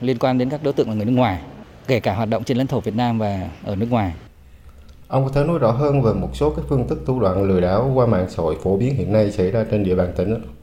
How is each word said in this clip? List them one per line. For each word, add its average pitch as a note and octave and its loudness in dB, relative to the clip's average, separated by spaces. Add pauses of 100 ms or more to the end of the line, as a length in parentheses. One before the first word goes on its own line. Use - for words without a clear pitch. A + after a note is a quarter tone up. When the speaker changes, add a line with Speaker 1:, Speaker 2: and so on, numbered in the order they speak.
Speaker 1:
liên B2 -2
quan B2+ 2
đến B2+ 0
các D3+ -6
đối C#3+ 0
tượng C#3 0
là A2 -4
người G#2+ -2
nước A#2+ 0
ngoài, A2+ 2 (460)
kể A#2+ 2
cả G#2 0
hoạt A2 -2
động A2 -2
trên B2+ 0
lãnh C3 0
thổ C3 -2
Việt G2+ -4
Nam A#2 0
và G2 -2 (160)
ở G#2 -6
nước A2+ -2
ngoài. G2+ 0 (920)
Speaker 2:
Ông C3+ 0
có C3+ -2
thể C#3+ 2
nói E3 0
rõ A#2 2
hơn C#3 2
về A2+ 4
một F#2+ -4
số D3 2
cái D3 -4
phương B2 0
thức, - -4
thủ B2+ 0
đoạn F#2+ 2
lừa F#2+ 4
đảo G#2 2
qua B2 4
mạng F#2 2
xã - -6
hội E2 0
phổ G3 2
biến C3 0
hiện F#2 -2
nay G#2 4
xảy F#2 0
ra F#2 0
trên G#2 0
địa F2+ 2
bàn F2+ 0
tỉnh F#2+ 0
ạ? A2+ -4 (220)